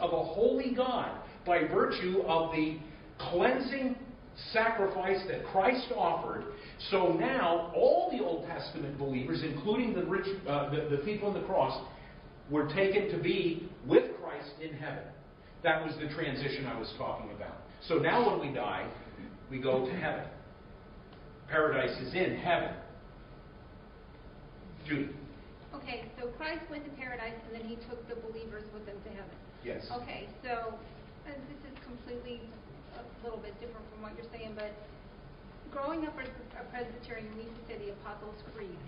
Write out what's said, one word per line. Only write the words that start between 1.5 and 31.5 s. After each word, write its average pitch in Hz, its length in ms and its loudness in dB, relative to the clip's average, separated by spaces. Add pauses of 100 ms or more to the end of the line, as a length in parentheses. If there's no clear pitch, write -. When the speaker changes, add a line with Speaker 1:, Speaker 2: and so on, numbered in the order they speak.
Speaker 1:
virtue 185 600 4
of 160 280 4
the 156 220 2 (540)
cleansing 254 640 4 (560)
sacrifice 196 760 6
that 156 180 0
Christ 247 400 6 (100)
offered. - 480 2 (460)
So 180 240 6
now 170 600 4
all 254 420 8
the 427 80 2
Old - 220 0
Testament 143 520 -4
believers, 135 440 0
including 214 520 2
the 180 100 2
rich, 175 220 2 (200)
uh, 143 240 2
the, 147 260 2
the 139 80 0
thief 208 200 0
on 202 100 2
the 175 80 0
cross, - 400 4 (680)
were 147 240 4
taken 196 360 6
to 170 120 0
be 175 460 2 (180)
with - 180 10 (180)
Christ - 280 -6 (120)
in 160 120 -6
heaven. 143 280 -6 (640)
That 160 200 6
was 151 120 -2
the 151 180 -4
transition 135 520 -2
I 117 120 -4
was 107 180 -4
talking - 380 -4
about. - 220 -8 (320)
So 165 80 6
now 202 340 8
when 147 180 0
we - 60 -2
die, - 320 0 (640)
we 131 80 -4
go 131 260 4
to - 80 -2
heaven. - 320 -2 (1300)
Paradise - 500 4
is 127 140 -4
in 185 220 4
heaven. - 340 2 (2250)
Judy. 143 240 -2 (640)
Speaker 2:
Okay, 254 340 -10 (100)
so 247 100 -6 (100)
Christ 320 320 -4
went 294 140 -8
to 285 120 -10
paradise 240 400 -8 (100)
and 220 80 -10
then 226 140 -8
he 233 80 -8 (120)
took 240 200 -8
the 240 80 -8 (120)
believers 220 440 -10
with 214 140 -12
him 202 180 -10
to 214 60 -12
heaven. 196 260 -12 (280)
Speaker 1:
Yes. - 200 -6 (180)
Speaker 2:
Okay, 247 260 -8 (140)
so, 233 320 -2 (520)
and 294 100 -10 (140)